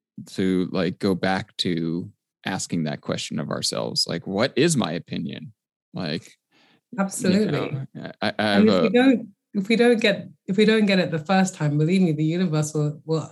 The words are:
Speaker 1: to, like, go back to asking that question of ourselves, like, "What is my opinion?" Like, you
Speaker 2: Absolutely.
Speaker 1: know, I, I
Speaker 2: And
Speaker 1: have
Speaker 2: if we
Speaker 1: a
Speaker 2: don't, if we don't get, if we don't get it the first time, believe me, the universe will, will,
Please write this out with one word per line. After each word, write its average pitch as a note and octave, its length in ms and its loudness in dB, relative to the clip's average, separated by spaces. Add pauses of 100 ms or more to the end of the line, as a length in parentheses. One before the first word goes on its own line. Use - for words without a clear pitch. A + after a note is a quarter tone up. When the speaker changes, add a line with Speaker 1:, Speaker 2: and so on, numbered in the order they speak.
(300)
Speaker 1:
to, F#2 420 0
like, F2 260 -2
go G2 160 0
back F#2+ 440 -4
to E2+ 520 -4 (340)
asking F#2 400 -4
that D2+ 180 -6
question - 360 -6
of D2 120 -6
ourselves, - 580 -4
like, - 180 -6
"What G2+ 300 -2
is D#3+ 200 2
my F#2 160 -2
opinion?" - 600 -8 (420)
Like, E2 380 -8 (600)
you - 80 -14
Speaker 2:
Absolutely. F#3 800 -2 (160)
Speaker 1:
know, - 160 -12 (100)
I, G#2+ 80 -2
I - 100 -6
Speaker 2:
And G#3 300 4
Speaker 1:
have G3 80 4
Speaker 2:
if F3+ 60 4
we A3+ 60 4
Speaker 1:
a - 40 0
Speaker 2:
don't, B3 360 4 (260)
if G3 140 -4
we A3+ 80 2
don't A#3 240 4
get, G#3 280 0 (180)
if F#3+ 100 -2
we G#3+ 80 6
don't A3 220 4
get G3 120 4
it F3 140 0
the E3 80 -2
first F#3+ 340 2
time, D3 240 0
believe F3+ 240 4
me, E3+ 100 4
the D3+ 120 0
universe D#3 500 0
will, D3 300 -2
will, D#3 280 -4